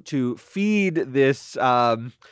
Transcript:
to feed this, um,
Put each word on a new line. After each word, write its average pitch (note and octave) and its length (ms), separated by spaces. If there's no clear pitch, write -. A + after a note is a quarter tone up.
to B2 320
feed G3+ 580
this, C3+ 640
um, A#2+ 560